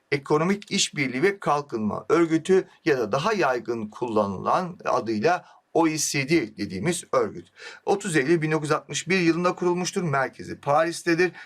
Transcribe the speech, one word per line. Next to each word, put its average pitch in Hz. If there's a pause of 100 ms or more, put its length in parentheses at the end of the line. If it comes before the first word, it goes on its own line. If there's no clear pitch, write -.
(120)
Ekonomik 156
İşbirliği 139
ve 196
Kalkınma 143
Örgütü 170 (160)
ya 131
da 127
daha 165
yaygın 120
kullanılan 107
adıyla 113 (300)
O 165
E 156
C 139
D 160
dediğimiz 101
örgüt. 98 (360)
Otuz 196
Eylül 156
bin 156
dokuz 151
yüz 151
altmış 147
bir 190
yılında 175
kurulmuştur. 180
Merkezi 135
Paris'tedir. 165 (140)